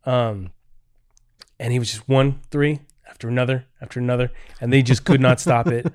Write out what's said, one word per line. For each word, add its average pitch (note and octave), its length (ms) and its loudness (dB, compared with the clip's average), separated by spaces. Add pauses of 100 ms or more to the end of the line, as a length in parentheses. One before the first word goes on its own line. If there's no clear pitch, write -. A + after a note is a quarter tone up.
Um, A2+ 460 -4 (1080)
and A#2+ 140 -4
he B2 60 0
was A#2 140 -4
just G#2+ 160 -14
one C3+ 320 2 (100)
three C#3+ 300 -2 (280)
after - 200 -12
another, B2+ 380 -2 (140)
after B2 200 -10
another, B2 300 -2 (300)
and B2 120 -2
they C3+ 100 6
just B2 220 2
could C#3 160 4
not B2+ 200 4
stop A#2 260 2
it. B2+ 280 -2